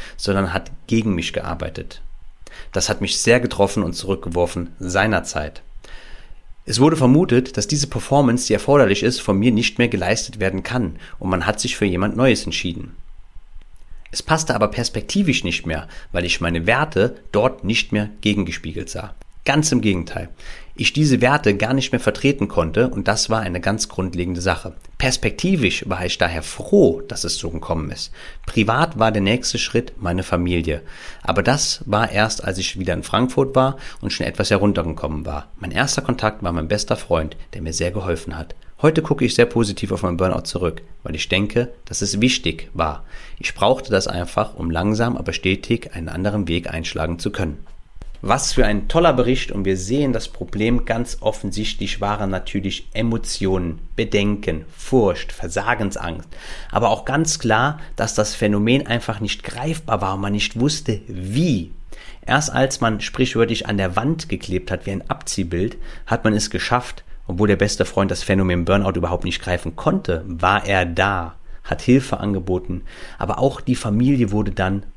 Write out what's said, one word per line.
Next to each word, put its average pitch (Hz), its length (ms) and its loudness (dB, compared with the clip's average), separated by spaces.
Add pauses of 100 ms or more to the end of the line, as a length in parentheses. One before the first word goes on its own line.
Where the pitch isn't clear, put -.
(160)
sondern 98 360 0
hat - 180 -4 (160)
gegen 110 300 2
mich 82 160 -4
gearbeitet. 80 680 -6 (680)
Das - 180 0
hat 104 120 0
mich 98 180 -2
sehr 120 220 6
getroffen 101 420 2
und 82 120 -2
zurückgeworfen 87 760 -2 (100)
seinerzeit. 90 840 0 (1040)
Es - 140 0
wurde 156 180 8
vermutet, 127 600 6
dass - 100 0
diese 143 220 0
Performance, 127 580 2
die - 60 2
erforderlich 110 500 6
ist, 117 180 2
von 98 160 2
mir 113 140 4
nicht 113 280 2
mehr 120 100 6
geleistet 104 500 0
werden 95 240 0
kann 110 320 -2 (240)
und - 100 -4
man 92 160 2
hat - 140 0
sich - 180 -4
für 107 100 2
jemand 98 300 2
Neues 120 280 4
entschieden. 92 500 -6 (1160)
Es - 100 -6
passte 160 320 0
aber 107 140 2
perspektivisch 123 760 0
nicht 82 240 -2
mehr, 80 220 -4 (240)
weil 90 120 0
ich - 160 0
meine 85 280 0
Werte 123 480 2 (160)
dort 120 320 2
nicht - 260 0
mehr 104 200 0 (100)
gegengespiegelt 92 680 -2
sah. - 240 -8 (320)
Ganz 147 280 2
im 123 80 4
Gegenteil. 87 480 0 (480)
Ich - 160 0
diese 139 280 4
Werte 123 360 4
gar 110 180 0
nicht 135 160 0
mehr 120 100 2
vertreten 135 460 2
konnte 87 420 2
und 101 200 -4
das 107 200 0
war 113 120 2
eine 92 200 -4
ganz 107 280 -2
grundlegende 90 520 -2
Sache. 90 340 -2 (240)
Perspektivisch 131 880 2
war 90 180 -2
ich 87 100 -4
daher 82 280 0
froh, - 640 4
dass - 160 -6
es - 140 -4
so 85 120 -6
gekommen 80 400 -4
ist. - 220 -10 (340)
Privat 117 540 2
war 110 100 4
der 107 100 2
nächste 113 380 2
Schritt - 420 -2
meine 92 220 0
Familie. 87 580 0 (440)
Aber - 180 0
das - 440 2
war 107 260 2
erst, 107 320 0
als 95 140 -2
ich 95 200 -4
wieder 92 160 0
in 85 80 -4
Frankfurt 131 540 2
war 135 220 2 (220)
und - 120 -4
schon - 140 -2
etwas - 260 0
heruntergekommen 82 760 0
war. 73 220 -6 (100)
Mein 87 140 -10
erster 131 300 0
Kontakt 110 420 0
war 87 80 0
mein 80 160 -2
bester 104 280 0
Freund, 80 400 -2 (160)
der - 100 -8
mir 80 100 -6
sehr 85 180 -2
geholfen 90 480 -4
hat. - 160 -10 (260)
Heute 156 220 4
gucke 143 220 0
ich 117 100 2
sehr 120 120 8
positiv 101 440 0
auf 90 120 -2
meinen 87 160 0
Burnout 92 240 2
zurück, 87 400 -2 (200)
weil - 140 -6
ich - 120 -4
denke, 104 440 2 (120)
dass - 160 -6
es 98 200 -2
wichtig 120 540 0
war. 78 300 -2 (360)
Ich - 160 -6
brauchte 120 340 2
das 95 160 2
einfach, - 480 -2
um 82 160 -4
langsam, 107 460 2
aber 82 160 -6
stetig - 640 -2
einen 80 140 -6
anderen 98 380 -2
Weg 85 240 -2
einschlagen 82 480 -4
zu - 140 -4
können. 78 260 -4 (640)
Was 117 280 2
für 123 120 6
ein 104 220 2
toller 165 280 6
Bericht 123 360 2
und 98 140 -2
wir 95 120 2
sehen, 123 360 0
das 110 160 -2
Problem 110 560 0
ganz 117 380 -2
offensichtlich 107 800 -2
waren 101 300 0
natürlich 95 640 -4
Emotionen, 95 880 0 (160)
Bedenken, 101 680 0 (140)
Furcht, 104 540 2
Versagensangst, 98 960 -4 (420)
aber 120 200 4
auch 127 140 0
ganz 156 360 0
klar, 123 400 4 (160)
dass 113 180 -2
das - 220 0
Phänomen 113 500 4
einfach 117 320 -2
nicht 104 240 -4
greifbar 120 580 -2
war 95 140 0
und 98 60 -4
man 101 100 -2
nicht 104 300 -2
wusste, 117 480 0
wie. 101 640 0 (520)
Erst 151 280 2
als 131 280 2
man 110 200 2
sprichwörtlich 113 640 0
an 110 100 0
der 92 200 0
Wand 151 320 -2
geklebt - 420 -4
hat 92 160 -4
wie 98 60 -4
ein - 180 -6
Abziehbild, 90 680 -2 (300)
hat - 160 0
man 110 100 4
es 104 160 0
geschafft, - 540 -2 (240)
obwohl 101 220 2
der 101 80 6
beste 101 280 2
Freund 98 280 0
das - 100 -4
Phänomen 92 420 2
Burnout 95 320 2
überhaupt 87 280 -2
nicht 87 180 -4
greifen 87 320 -2
konnte, - 540 0
war 92 360 2
er 95 220 2
da, 87 480 0 (300)
hat - 180 -4
Hilfe 131 380 4
angeboten, 90 600 -2 (360)
aber - 220 -2
auch 135 200 2
die 127 140 0
Familie 120 560 2
wurde 104 220 0
dann 98 320 0 (120)